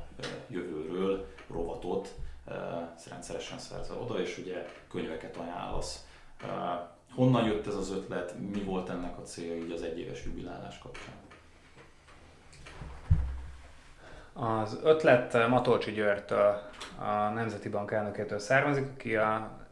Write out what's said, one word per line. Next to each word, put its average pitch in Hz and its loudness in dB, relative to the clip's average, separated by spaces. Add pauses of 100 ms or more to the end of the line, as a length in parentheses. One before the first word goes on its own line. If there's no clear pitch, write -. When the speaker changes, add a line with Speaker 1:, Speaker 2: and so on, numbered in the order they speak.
(200)
Speaker 1:
ö, - -6 (220)
jövőről 90 -2 (140)
rovatot, 85 -4 (340)
ö, - -8 (560)
rendszeresen - -8
szerzel 95 -6
oda, 107 -2
és 90 -2
ugye 87 -6 (220)
könyveket 87 -6
ajánlasz. 90 -6 (380)
Ö, - -6 (680)
honnan 127 8
jött 104 2
ez 101 0
az 95 -2
ötlet, 90 -4 (200)
mi 101 -2
volt 92 0
ennek 87 -4
a - -10
célja 85 -6
így 82 -4
az 85 -4
egyéves - -6
jubilálás - -8
kapcsán? - -12 (3250)
Speaker 2:
Az 110 0
ötlet, 156 8
ö, 117 8
Matolcsi 120 6
Györgytől, 104 4 (380)
a 104 2
Nemzeti 107 -2
Bank 101 -2
elnökétől 104 -2
származik, 139 4
aki 113 -2
a 110 2 (120)